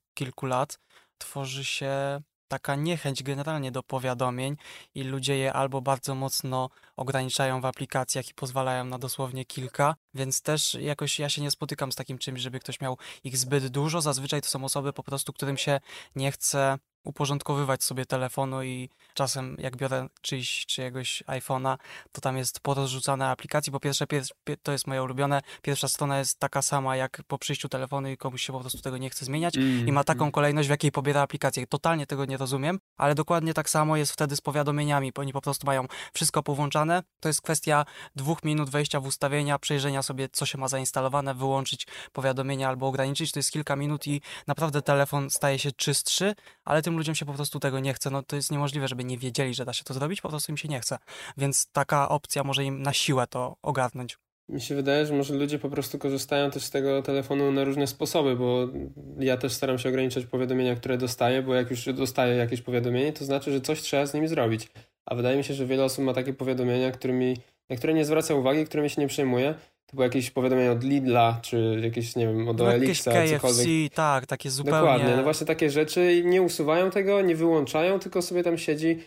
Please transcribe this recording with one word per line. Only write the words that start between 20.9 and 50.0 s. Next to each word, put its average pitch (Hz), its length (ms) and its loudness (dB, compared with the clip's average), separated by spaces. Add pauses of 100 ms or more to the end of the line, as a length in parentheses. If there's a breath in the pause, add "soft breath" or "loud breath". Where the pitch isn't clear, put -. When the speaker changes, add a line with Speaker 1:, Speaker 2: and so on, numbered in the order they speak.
Speaker 1:
iPhone'a, 131 500 -2 (340 loud breath)
to - 100 -12
tam 131 160 -2
jest 127 220 -4
porozrzucane 135 680 0
aplikacji. 143 440 -2
Po 135 80 -4
pierwsze, 143 260 0
pier-, 139 280 -2 (100)
pie-, 147 200 -6
to 147 80 -2
jest 139 160 -4
moje 131 160 -2
ulubione, 139 380 0 (200 loud breath)
pierwsza 143 260 -2
strona 139 320 0
jest 135 200 -2
taka 139 220 0
sama 131 340 0
jak 131 320 -4
po 143 100 -4
przyjściu - 320 -4
telefonu 135 400 -4
i 135 80 -6
komuś 127 240 -6
się 135 120 -6
po 131 60 -6
prostu 127 220 -10
tego 127 160 -6
nie 131 120 -6
chce - 160 -8
zmieniać 156 320 -2
Speaker 2:
Mm, 127 300 2
Speaker 1:
i 120 40 4
ma 143 120 4
taką 156 200 2
Speaker 2:
mm. 147 80 2
Speaker 1:
kolejność, 147 360 2
w 143 40 2
jakiej 147 200 2
pobiera 143 300 2
aplikację. 135 460 -2
Totalnie 156 400 0
tego 139 180 -4
nie 135 120 -4
rozumiem, 139 420 -2 (180)
ale 143 180 4
dokładnie 160 380 0
tak 156 160 -2
samo 156 280 2
jest 147 140 0
wtedy 147 240 -2
z - 60 -6
powiadomieniami, 147 720 0
bo 139 100 -6
oni 135 120 -4
po 139 80 -4
prostu 139 260 -4
mają 135 180 2 (280 loud breath)
wszystko 156 300 0
powłączane. 151 600 2 (160)
To 156 100 -2
jest 151 120 0
kwestia 151 440 2 (300 loud breath)
dwóch 143 280 -2
minut 151 260 0
wejścia 147 300 0
w 131 60 -4
ustawienia, 143 540 0
przejrzenia 139 420 0
sobie, 131 300 -4
co - 140 -2
się - 120 -4
ma 135 100 -2
zainstalowane, 135 680 0
wyłączyć 135 520 -2 (260 loud breath)
powiadomienia 131 560 0
albo 131 180 -2
ograniczyć. 135 440 0
To 147 80 -4
jest - 120 -2
kilka 151 240 -2
minut 147 320 -2
i 147 140 -2 (260 loud breath)
naprawdę 147 340 0
telefon 143 480 2
staje 135 300 0
się 143 120 -2
czystszy, - 640 0 (300 loud breath)
ale 156 160 4
tym 165 120 0
ludziom 160 220 0
się 151 100 -4
po 143 80 -6
prostu 143 260 -4
tego 135 200 0
nie 135 140 0
chce. - 160 -6
No, 135 140 -2
to - 120 -6
jest 143 160 -4
niemożliwe, 143 360 0
żeby 127 160 -6
nie 127 140 -4
wiedzieli, 127 360 0
że 120 120 -6
da 120 80 -6
się - 100 -4
to 135 100 -8
zrobić, 147 280 -2